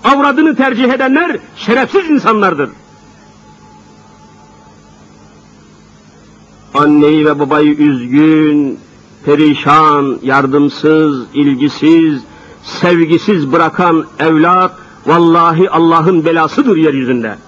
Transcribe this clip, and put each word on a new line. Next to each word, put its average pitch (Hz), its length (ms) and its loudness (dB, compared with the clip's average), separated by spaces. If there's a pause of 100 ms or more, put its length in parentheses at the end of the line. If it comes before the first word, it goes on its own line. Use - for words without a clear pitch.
avradını 277 520 0
tercih 254 360 -2
edenler 269 440 -2 (200)
şerefsiz 269 540 -2
insanlardır. 196 600 0 (4000)
Anneyi 147 520 2
ve 147 120 0
babayı 147 360 0
üzgün, 147 1040 0 (460)
perişan, 147 1000 0
yardımsız, 139 1120 0
ilgisiz, 143 880 0 (400)
sevgisiz 170 880 -2
bırakan 165 540 -2 (120)
evlat, 170 540 0 (340)
vallahi 170 640 2
Allah'ın 165 540 0
belasıdır 165 520 0
yeryüzünde. 127 600 -2 (120)